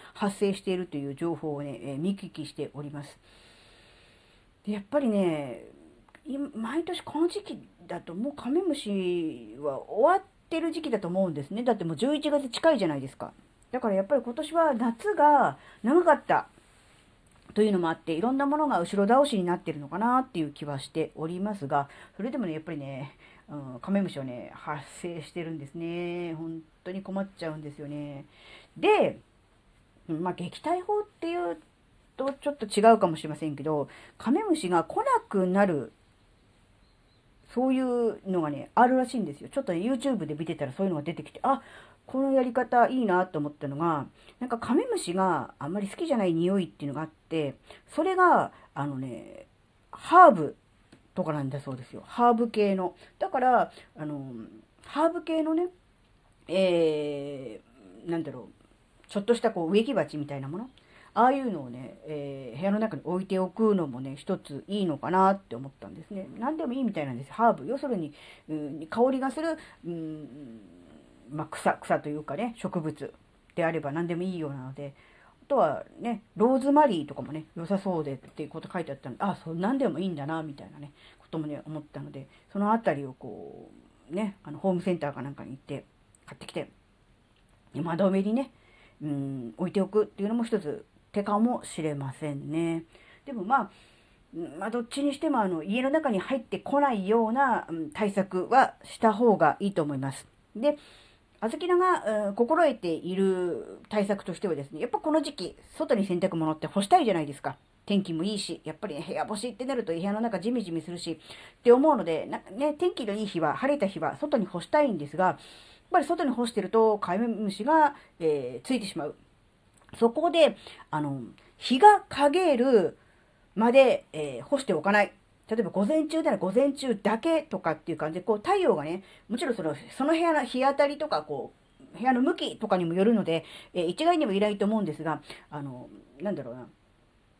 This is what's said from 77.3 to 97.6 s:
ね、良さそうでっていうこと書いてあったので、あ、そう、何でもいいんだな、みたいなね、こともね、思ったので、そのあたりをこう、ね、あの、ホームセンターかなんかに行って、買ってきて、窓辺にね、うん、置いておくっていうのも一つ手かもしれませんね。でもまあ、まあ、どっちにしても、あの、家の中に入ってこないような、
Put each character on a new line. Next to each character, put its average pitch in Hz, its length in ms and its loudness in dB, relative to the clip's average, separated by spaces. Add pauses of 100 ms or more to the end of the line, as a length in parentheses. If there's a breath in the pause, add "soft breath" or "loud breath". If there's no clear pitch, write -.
ね、 156 140 -8 (100)
良 165 120 -10
さ 190 120 0
そ 185 220 -2
う 147 40 -2
で 139 100 -6
っ - 20 -8
て - 260 -12
い 147 40 -8
う - 20 -10
こ 160 120 -12
と - 120 -12
書 180 80 -4
い 160 40 -4
て 139 80 -10
あ - 20 -10
っ 139 40 -14
た 131 120 -14
の 117 60 -12
で、 - 60 -10
あ、 185 220 -2
そ 165 80 -8
う、 - 20 -6
何 208 240 0
で 254 100 2
も 147 100 -4
い 190 80 -2
い - 20 -2
ん 170 80 -6
だ 139 100 -6
な、 160 160 -4
み 151 120 -10
た - 100 -18
い 92 80 -18
な 147 60 -20
ね、 143 140 -16 (260 soft breath)
こ - 120 -20
と 165 80 -6
も 156 80 -4
ね、 147 200 -8
思 156 140 -10
っ - 20 -12
た - 180 -14
の 143 100 -12
で、 139 180 -14 (240 soft breath)
そ 196 60 -6
の 208 140 2
あ 226 60 4
た 185 160 0
り 139 100 -8
を 131 80 -10
こ - 580 -16 (400)
う、 156 40 -8
ね、 202 280 -4
あ 147 80 -16
の、 147 80 -12
ホ 190 120 0
ー - 40 4
ム 175 80 0
セ 185 100 0
ン 170 60 -2
タ 147 120 -4
ー - 40 -8
か 131 80 -10
な 139 80 -8
ん 139 40 -12
か - 100 -16
に 104 60 -14
行 131 40 -14
っ 135 40 -14
て、 - 260 -10 (420)
買 - 80 -18
っ - 40 -20
て - 80 -18
き - 60 -16
て、 - 180 -8 (1040)
窓 165 300 0
辺 196 200 4
に 214 80 -2
ね、 262 200 -2 (500 soft breath)
う - 40 -6
ん、 139 520 -6
置 180 100 -2
い - 40 -8
て 202 80 2
お 190 60 2
く 208 180 2
っ - 20 -10
て - 160 -10
い 202 40 0
う - 40 0
の 226 40 -2
も 233 100 0
一 226 140 0
つ - 280 -8 (260)
手 202 100 -2
か 208 160 0
も 233 260 2
し - 180 -8
れ 151 120 -2
ま 135 200 -6
せ 151 180 -6
ん 143 180 -8
ね。 165 340 -2 (420 soft breath)
で 277 80 -10
も 196 100 -6
ま 247 180 2
あ、 196 80 -8 (880 soft breath)
ま 196 80 -6
あ、 220 40 -6
ど 240 100 -4
っ 233 80 -6
ち 277 140 -6
に 285 100 2
し 277 80 -10
て 320 80 0
も、 254 120 2
あ 196 80 2
の、 165 140 -2
家 202 200 -2
の 269 80 0
中 302 200 2
に 196 100 0
入 269 180 -2
っ - 40 -12
て - 160 -6
こ 277 220 0
な 277 120 4
い 190 140 -2
よ 220 220 4
う 226 40 -4
な、 254 360 2